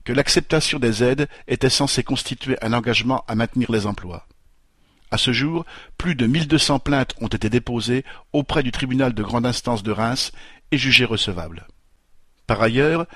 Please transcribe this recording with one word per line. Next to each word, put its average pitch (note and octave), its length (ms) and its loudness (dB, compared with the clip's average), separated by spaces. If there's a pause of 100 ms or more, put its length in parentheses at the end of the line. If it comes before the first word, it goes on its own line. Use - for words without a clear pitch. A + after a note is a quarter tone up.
que A#2+ 80 -2
l'acceptation D3+ 680 2
des A#2 240 2
aides C3+ 240 2 (200)
était B2 220 2
censée C3+ 320 0
constituer C3 600 -4
un A2+ 100 0
engagement A#2 540 0
à A2+ 80 -2
maintenir A#2 360 0
les G#2+ 140 2
emplois. F2+ 400 -8 (880)
À C#3+ 80 0
ce B2+ 120 2
jour, D#3 360 -2 (320)
plus E3+ 160 -2
de B2 100 2
mille D3 220 2
deux D3+ 100 4
cents C#3 220 2
plaintes C#3 420 0
ont A2+ 60 -2
été G#2+ 200 -2
déposées A#2+ 560 0 (300)
auprès D3 300 2
du B2 80 -2
tribunal C3 420 0
de G#2+ 80 -2
grande A#2 240 0
instance A#2 380 -2
de G#2+ 80 -2
Reims A2+ 400 -2 (400)
et D3 80 2
jugées B2+ 260 4
recevables. F2 600 -4 (800)
Par G#2 120 2
ailleurs, D3 460 4 (100)